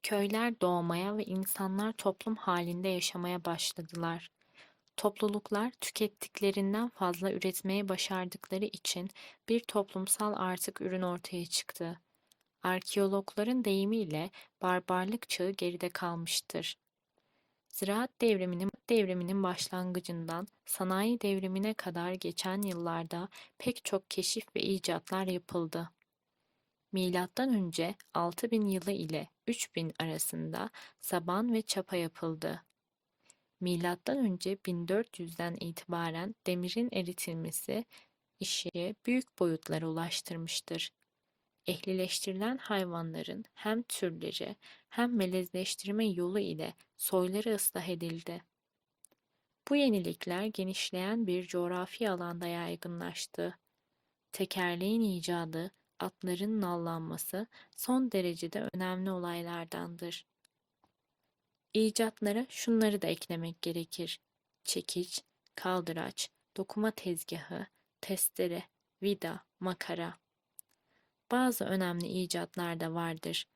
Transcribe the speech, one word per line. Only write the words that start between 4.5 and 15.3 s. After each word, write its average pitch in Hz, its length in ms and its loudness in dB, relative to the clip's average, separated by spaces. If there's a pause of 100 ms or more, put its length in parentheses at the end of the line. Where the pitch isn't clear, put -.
Topluluklar 208 760 0 (100)
tükettiklerinden 202 1080 2
fazla 180 440 0
üretmeye 190 560 0
başardıkları 185 760 -2
için - 460 -4 (380)
bir 233 120 6
toplumsal 202 760 0
artık 185 440 -2
ürün 185 220 0
ortaya 175 440 -2
çıktı. - 540 -4 (640)
Arkeologların 196 1000 2
deyimiyle 196 680 2 (320)
barbarlık 185 680 2
çağı 185 220 0